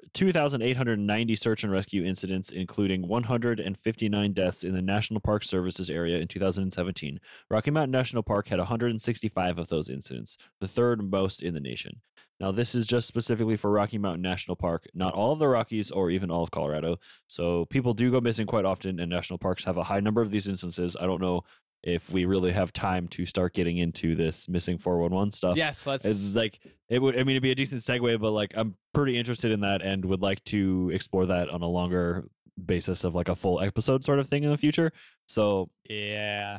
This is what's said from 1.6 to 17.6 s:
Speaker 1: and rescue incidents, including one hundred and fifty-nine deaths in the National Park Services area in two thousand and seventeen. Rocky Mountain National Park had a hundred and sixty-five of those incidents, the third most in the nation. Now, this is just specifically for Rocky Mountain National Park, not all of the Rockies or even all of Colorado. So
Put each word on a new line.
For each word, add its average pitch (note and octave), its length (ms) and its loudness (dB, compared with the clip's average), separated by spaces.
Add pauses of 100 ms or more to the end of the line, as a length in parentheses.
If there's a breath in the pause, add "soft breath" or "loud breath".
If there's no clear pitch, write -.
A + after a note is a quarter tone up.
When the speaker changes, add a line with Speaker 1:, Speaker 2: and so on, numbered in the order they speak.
Speaker 1:
and G2+ 80 0
rescue F#2+ 320 0
incidents, F#2+ 480 -4
including F#2 560 -2
one A#2 160 0
hundred A#2 340 0
and F#2+ 180 -6
fifty-nine G#2 580 0
deaths F2+ 280 0
in F2+ 100 -2
the F#2 100 0
National G#2 380 0
Park G#2 220 0
Services F#2 480 -2
area E2+ 280 0
in E2+ 100 -2
two - 100 -10
thousand F#2+ 260 2
and F#2 80 -2
seventeen. E2 460 -4 (320 loud breath)
Rocky G#2+ 220 2
Mountain D3+ 180 2
National B2+ 320 2
Park G#2 260 0
had F#2 120 2
a F2 60 0
hundred A#2+ 260 0
and A2 100 -4
sixty-five F#2 560 -2
of E2 100 -6
those D#2 200 -2
incidents, B1+ 480 -10 (240 soft breath)
the G2 80 -6
third A#2+ 420 2
most G2 320 0
in E2+ 120 -4
the D2+ 60 -6
nation. A#1+ 400 -10 (380 soft breath)
Now, F#2+ 140 -2
this A#2 220 0
is A#2 120 0
just A#2+ 220 0
specifically A2+ 480 0
for G2+ 140 0
Rocky G#2 260 2
Mountain F#2+ 240 -2
National F2+ 360 -4
Park, E2+ 360 -2
not F2+ 220 -2
all A2 180 2
of D#3 60 -2
the D3+ 100 4
Rockies A2+ 420 0
or F#2 200 2
even F#2 200 0
all E2+ 120 0
of D#2+ 80 -2
Colorado. D#2 480 -2 (300 loud breath)
So E2+ 360 0